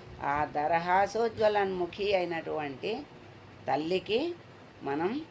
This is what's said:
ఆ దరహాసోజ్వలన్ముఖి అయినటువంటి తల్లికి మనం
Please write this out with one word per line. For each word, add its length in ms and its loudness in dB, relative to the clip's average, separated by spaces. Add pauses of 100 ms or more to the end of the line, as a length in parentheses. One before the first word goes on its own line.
(220)
ఆ 220 2
దరహాసోజ్వలన్ముఖి 1700 2
అయినటువంటి 880 -2 (680)
తల్లికి 680 0 (480)
మనం 380 0 (100)